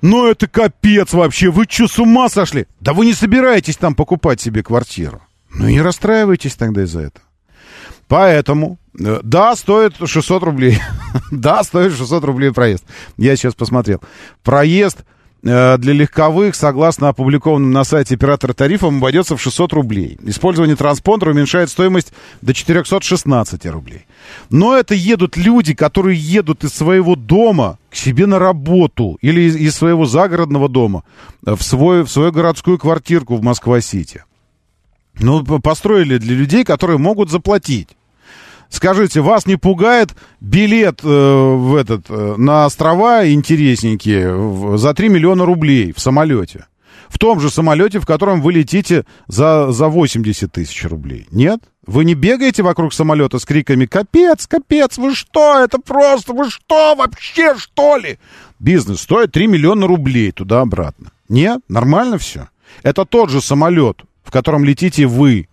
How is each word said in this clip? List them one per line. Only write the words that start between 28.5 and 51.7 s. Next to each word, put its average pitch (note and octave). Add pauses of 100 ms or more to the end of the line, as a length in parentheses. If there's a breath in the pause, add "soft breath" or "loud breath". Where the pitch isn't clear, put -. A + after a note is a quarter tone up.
или E3
из, E3
из D3+
своего E3
загородного C#3+
дома, A#2 (420 soft breath)
э, G#2
в F#2
свой, E3
в B2
свою D#3
городскую E3+
квартирку D#3
в A2
Москва-Сити. A#2 (960)
Ну, C#3
п-, C#3+
построили D#3
для A#2
людей, C#3+
которые E3
могут F#3
заплатить. D#3+ (800 loud breath)
Скажите, F#3
вас G3
не F#3+
пугает G3 (280 soft breath)
билет, G3+
э, D3+
в C3+
этот, A2+
э, G#2
на D3
острова F3+
интересненькие A2+
в, G2+
за C3
три G3
миллиона F3+
рублей C#3+
в -
самолете? C3+ (420 soft breath)
В -
том A3
же D3
самолете, E3
в D3+
котором E3+
вы D3+
летите E3+ (220 soft breath)
за, C#3+
за B2+
восемьдесят A2+
тысяч -
рублей. C2+
Нет? D3 (240)